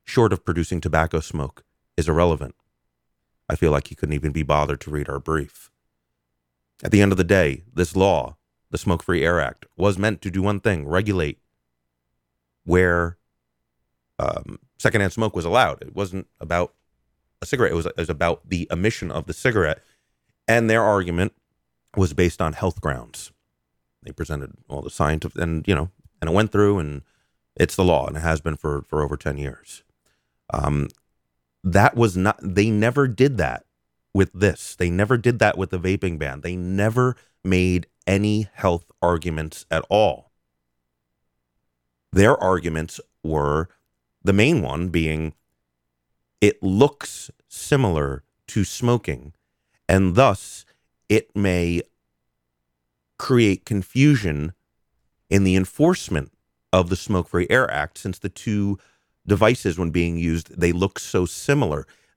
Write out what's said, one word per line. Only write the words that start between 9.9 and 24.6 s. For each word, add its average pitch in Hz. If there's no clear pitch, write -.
meant 104
to 92
do 92
one 101
thing, 85
regulate 92
where, 87
um, -
secondhand 110
smoke 110
was 85
allowed. 87
It -
wasn't 95
about 85
a -
cigarette. 120
It 82
was, 82
it -
was 85
about 85
the 87
emission 90
of 80
the 85
cigarette. 92
And 117
their 113
argument 95
was 90
based 87
on 80
health -
grounds. 62
They 67
presented 73